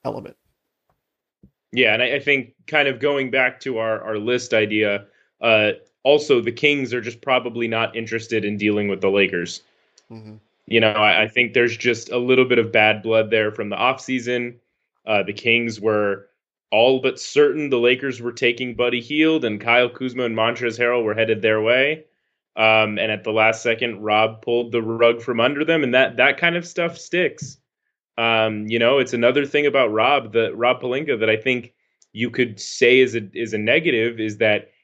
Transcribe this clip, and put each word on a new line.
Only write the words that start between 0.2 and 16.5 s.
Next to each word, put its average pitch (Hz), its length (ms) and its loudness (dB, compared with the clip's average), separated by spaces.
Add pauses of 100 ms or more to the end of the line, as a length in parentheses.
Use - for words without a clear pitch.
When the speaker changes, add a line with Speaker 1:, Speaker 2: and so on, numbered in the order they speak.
Speaker 2:
Yeah, 120 200 2
and 113 80 0
I, 127 140 -2
I 143 40 -2
think 135 340 -2 (120)
kind 147 220 0
of 127 120 -4
going 139 300 -2
back 127 320 0
to 123 180 -6
our, 110 220 -2
our 110 160 -6
list 123 360 -4
idea, 107 520 0 (360)
uh, 110 300 2 (320)
also 147 360 4
the 113 120 -4
Kings 139 420 -2
are 123 80 -4
just 113 200 -12
probably 120 460 -2
not 113 280 -2
interested 113 500 -4
in 104 120 -4
dealing 104 300 0
with 95 140 -4
the 98 80 2
Lakers. 90 540 0 (460)
Speaker 1:
Mm-hmm. 110 260 -20 (320)
Speaker 2:
You 113 120 2
know, 110 120 4
I, 104 320 4
I 110 40 -2
think 120 260 -2
there's 120 220 2
just 117 340 -2
a 120 80 -2
little 127 280 4
bit 123 140 2
of 107 120 0
bad 107 320 4
blood 110 280 0
there 107 200 2
from 104 180 -8
the 101 60 -6
offseason. 120 800 -4 (500)
Uh, 104 180 0
the 101 100 -8
Kings 117 480 -2
were 104 460 -2 (440)